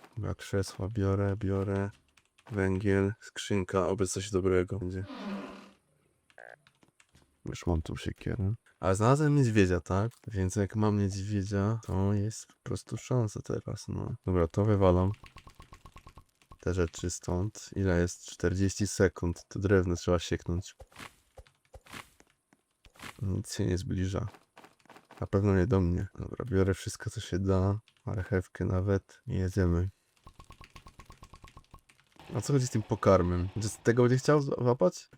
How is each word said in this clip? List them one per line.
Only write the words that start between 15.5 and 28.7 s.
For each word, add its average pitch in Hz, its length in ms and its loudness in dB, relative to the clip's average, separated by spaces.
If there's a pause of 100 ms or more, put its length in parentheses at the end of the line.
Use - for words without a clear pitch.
Te 90 80 0
rzeczy 90 360 -2
stąd. - 680 -6
Ile 92 240 2
jest? - 260 -2
Czterdzieści 95 640 0
sekund. - 600 0
To - 120 -10
drewno 95 360 2
trzeba 87 240 0
sieknąć. - 560 -6 (2500)
Nic 98 320 -4
się 101 120 -4
nie 90 120 0
zbliża. 92 500 -2 (920)
Na 92 60 -8
pewno 98 280 4
nie 92 120 4
do 95 140 4
mnie. 90 260 2 (120)
Dobra, - 260 -8
biorę 95 280 4
wszystko, - 360 -8
co - 120 -10
się - 180 -4
da. 95 400 2 (260)
Marchewkę 95 600 -2
nawet. 95 600 0